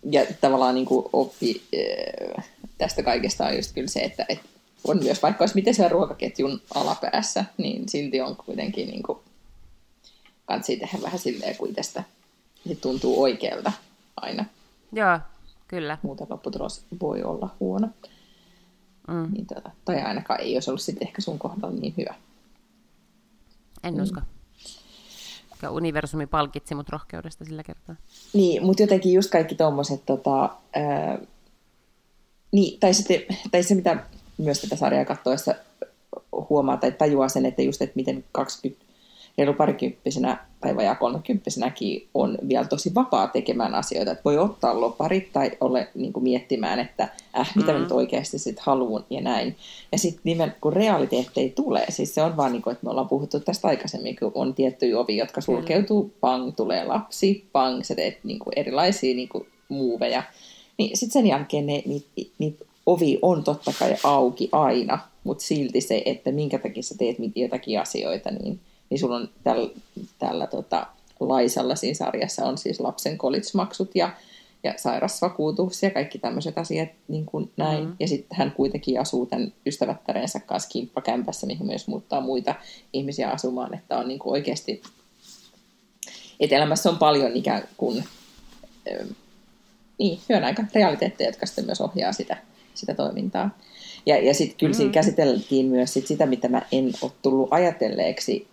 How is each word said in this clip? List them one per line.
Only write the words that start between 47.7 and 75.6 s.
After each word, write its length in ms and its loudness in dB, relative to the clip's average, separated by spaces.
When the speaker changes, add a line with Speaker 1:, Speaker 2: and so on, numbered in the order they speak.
Speaker 1:
mä 60 4
Speaker 2:
Mm. 60 0
Speaker 1:
nyt 80 -2
oikeasti 480 0
sit 200 -6
haluun 500 0
ja 120 -6
näin. 340 -2
Ja 60 0
sit 260 -2
nimen, 380 0
kun 120 2
realiteetteja 840 2
tulee, 340 2
siis 260 -4
se 60 2
on 160 2
vaan 140 2
niinku, 180 -2
että 160 -8
me 60 -4
ollaan 180 -2
puhuttu 300 0
tästä 280 -2
aikaisemmin, 480 -2
kun 200 -2
on 180 0
tiettyjä 460 2
ovia, 240 0
jotka 180 -6
Speaker 2:
Kyllä. 180 0
Speaker 1:
sulkeutuu, 640 2
pang, 340 2
tulee 300 0
lapsi, 640 0
pang, 320 2
sä 120 -4
teet 280 -2
niinku 320 -6
erilaisia 600 2
niinku 320 -6
muuveja. 540 0
Niin 200 0
sit 140 -2
sen 160 6
jälkeen 380 2
ne, 200 -2
niit, 220 -6
niit 200 -2
ovi 360 6
on 220 4
totta 360 0
kai 240 4
auki 480 4
aina, 480 4
mut 160 -4
silti 420 0
se, 240 0
että 260 -2
minkä 280 0
takia 240 -6
sä 140 -10
teet 220 0
mit-, 160 -4
jotakin 440 -2
asioita, 520 -4
niin – 280 -6
niin 100 0
sulla 160 0
on 140 -6
täl-, 360 0
tällä 280 -2
tota, 400 -4
Laisalla 560 2
siinä 180 -2
sarjassa 520 -4
on 120 -2
siis 220 -4
lapsen 380 -4
kolitsmaksut 800 -2
ja, 140 2
ja 140 -2
sairasvakuutus 1080 -2